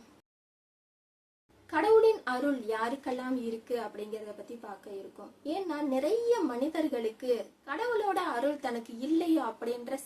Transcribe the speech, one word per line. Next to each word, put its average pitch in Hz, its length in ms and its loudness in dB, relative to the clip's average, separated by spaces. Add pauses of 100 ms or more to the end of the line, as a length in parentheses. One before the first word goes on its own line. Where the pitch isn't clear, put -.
(1700)
கடவுளின் 440 460 8 (140)
அருள் 269 260 2 (140)
யாருக்கெல்லாம் 254 640 -2 (120)
இருக்கு 226 260 -6 (100)
அப்படிங்கறத 208 520 -10
பத்தி 226 180 -14
பார்க்க 202 460 -14
இருக்கோம். - 300 -16 (240)
ஏன்னா 359 220 -4 (180)
நிறைய 453 460 2 (100)
மனிதர்களுக்கு 254 800 -2 (380)
கடவுளோட 403 500 0 (180)
அருள் 285 280 0
தனக்கு 233 300 -4 (140)
இல்லையோ 320 420 4
அப்படின்ற 240 560 -4